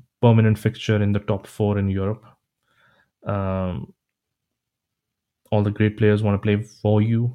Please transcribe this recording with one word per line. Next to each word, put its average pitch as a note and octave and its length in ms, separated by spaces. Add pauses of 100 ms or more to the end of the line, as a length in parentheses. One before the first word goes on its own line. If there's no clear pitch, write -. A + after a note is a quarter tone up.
(200)
permanent A2 380
fixture G#2+ 440
in G2+ 100
the G2+ 80
top G2 260
four G#2 320
in G2 100
Europe. G2 360 (1000)
Um, F#2+ 720 (1600)
all G#2+ 120
the G2+ 80
great G#2+ 260
players G#2+ 260
wanna G2+ 160
play G#2 240
for G#2+ 380
you, A#2 340